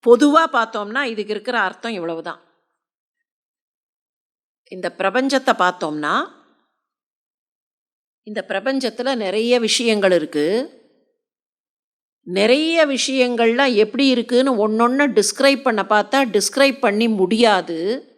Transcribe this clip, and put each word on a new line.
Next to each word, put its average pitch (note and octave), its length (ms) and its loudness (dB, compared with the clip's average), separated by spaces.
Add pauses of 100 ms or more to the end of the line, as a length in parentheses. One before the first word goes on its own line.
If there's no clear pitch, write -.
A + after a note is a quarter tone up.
பொதுவா D4 440 6
பார்த்தோம்னா A3+ 520 -4
இதுக்கு G#3+ 280 -8
இருக்கிற G#3+ 280 -6
அர்த்தம் G3+ 320 -6
இவ்வளவுதான். E3 500 -10 (2250)
இந்த F#3 280 -10
பிரபஞ்சத்தை C4 560 0
பார்த்தோம்னா, F3+ 760 -2 (1900)
இந்த G#3+ 260 -12
பிரபஞ்சத்துல B3+ 680 -4
நிறைய A3+ 440 0
விஷயங்கள் G#3+ 520 2
இருக்கு. E3+ 720 -2 (1400)
நிறைய D4 680 0
விஷயங்கள்லாம் B3 880 0
எப்படி A3 320 2
இருக்குன்னு B3 600 2
ஒண்ணொண்ணு A#3+ 420 0
டிஸ்கிரைப் C#4 500 2
பண்ண G#3+ 280 -2
பார்த்தா G#3 520 2
டிஸ்கிரைப் C#4 380 0
பண்ணி A3 280 0
முடியாது. G3+ 1000 0 (100)